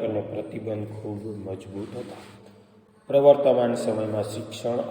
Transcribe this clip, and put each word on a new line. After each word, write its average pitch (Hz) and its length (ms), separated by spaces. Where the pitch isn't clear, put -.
અને 107 180
પ્રતિબંધ 107 640
ખૂબ 104 380
મજબૂત 101 720
હતા. - 260
પ્રવર્તમાન 135 680
સમયમાં 107 480
શિક્ષણ, 117 560